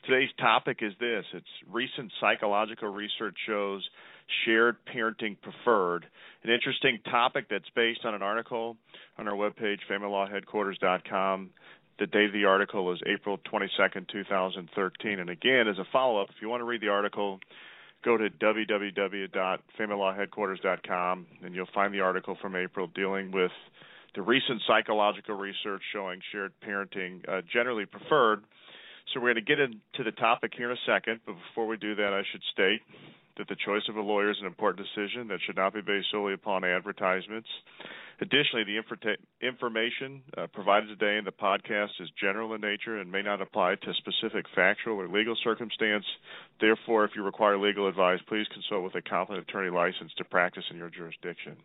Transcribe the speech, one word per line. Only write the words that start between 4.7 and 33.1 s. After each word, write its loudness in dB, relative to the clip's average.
parenting -4
preferred, 2
an -4
interesting 2
topic 2
that's -4
based 2
on 0
an -4
article -4
on -4
our 0
webpage, 0
family -2
law 0
headquarters -2
dot 2
com. 0
The 0
date 6
of -2
the 2
article 4
is -4
April -2
twenty-second, 0
two -6
thousand -2
thirteen. -2
And -6
again, 4
as 0
a -6
follow-up, 2
if -20
you -6
want -4
to -6
read -4
the 0
article, 0
go 4
to 2
w 2
w 0
w -2
dot -2
family -2
law 2
headquarters -4
dot 2
com, -2
and -12
you'll -6
find 2
the 0
article 0
from -8
April -4
dealing -2
with 2
the -6
recent 2
psychological 2
research -8
showing -6
shared -6
parenting, -6
uh, 0
generally 2
preferred. 2
So -2
we're 4
gonna 0
get 2
into -2
the -2
topic 2
here -4
in -2
a -2
second, 2
but -10
before -2
we -2
do -4
that, 2
I 0
should -10
state 4